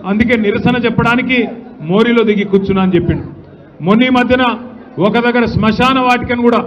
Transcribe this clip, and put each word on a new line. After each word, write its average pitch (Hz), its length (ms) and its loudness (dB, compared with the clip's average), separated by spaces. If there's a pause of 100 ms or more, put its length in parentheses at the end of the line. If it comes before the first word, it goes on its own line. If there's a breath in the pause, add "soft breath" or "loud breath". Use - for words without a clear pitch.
అందుకే 220 320 0
నిరసన 220 380 0 (100)
చెప్పడానికి 233 640 0 (340)
మోరీలో 226 420 2
దిగి 208 200 0
కూర్చున్నా" 190 380 0
అని 185 140 0
చెప్పిండు. 160 280 0 (600)
మొన్న 220 200 2
ఈ 254 60 0
మధ్యన 254 340 2 (560)
ఒక 208 140 2
దగ్గర 240 320 0
శ్మశాన 240 540 0
వాటికను 247 420 0
కూడా 240 260 2